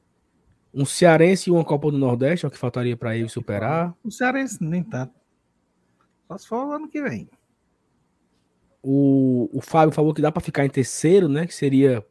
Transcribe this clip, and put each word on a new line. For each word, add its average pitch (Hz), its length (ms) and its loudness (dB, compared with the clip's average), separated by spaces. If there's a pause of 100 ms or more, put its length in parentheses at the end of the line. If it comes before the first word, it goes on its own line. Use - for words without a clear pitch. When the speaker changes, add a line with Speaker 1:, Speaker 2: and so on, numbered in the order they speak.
(720)
Speaker 1:
Um 139 100 -2
cearense 175 680 4
e 175 40 4
uma 165 100 4
Copa 151 260 -2
do 147 80 -2
Nordeste, 135 480 0
é - 20 -2
o 131 40 -8
que - 60 -16
faltaria 120 400 -4
pra 113 180 -6
ele 113 140 -4
superar. 127 720 -4
Speaker 2:
O 214 80 -10
cearense, 254 520 -4
nem 165 200 -2
tanto. 131 300 -10 (1120)
Só 175 100 -14
se - 100 -20
for 277 280 -6
ano 302 140 -12
que 302 120 -8
vem. 131 280 -8 (1500)
Speaker 1:
O, 135 680 2
o 131 100 -6
Fábio 160 320 2
falou 156 200 0
que 151 80 -6
dá 151 100 2
pra 170 100 -4
ficar 143 240 -2
em 135 40 0
terceiro, 165 580 2
né? 151 200 -2
Que - 60 -14
seria 135 580 2